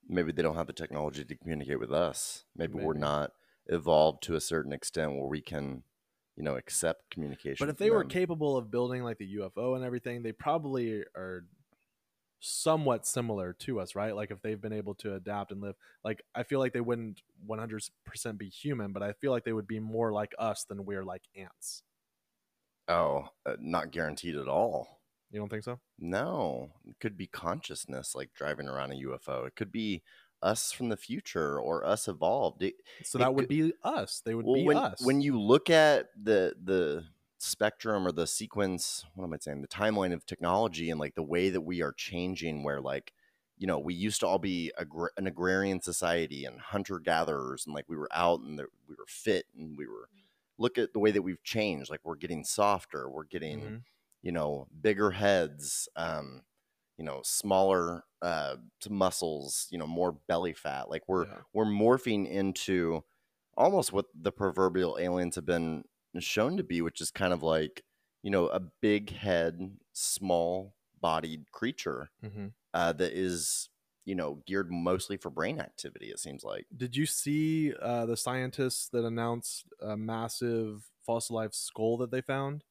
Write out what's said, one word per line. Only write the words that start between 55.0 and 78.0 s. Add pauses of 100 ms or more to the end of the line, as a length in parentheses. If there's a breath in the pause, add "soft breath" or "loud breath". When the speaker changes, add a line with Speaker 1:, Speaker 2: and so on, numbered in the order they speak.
Speaker 1:
heads,
um, (540)
you
know,
smaller, (180)
uh, (240)
t-,
muscles,
you
know,
more
belly
fat.
Like,
we're,
Speaker 2:
Yeah. (120)
Speaker 1:
we're
morphing
into (500)
almost
what
the
proverbial
aliens
have
been (340)
shown
to
be,
which
is
kind
of
like, (380)
you
know,
a
big
head, (160)
small (240)
bodied
creature, (140)
Speaker 2:
Mm-hmm. (260)
Speaker 1:
uh,
that
is, (380)
you
know,
geared
mostly
for
brain
activity,
it
seems
like.
Speaker 2:
Did
you
see,
uh,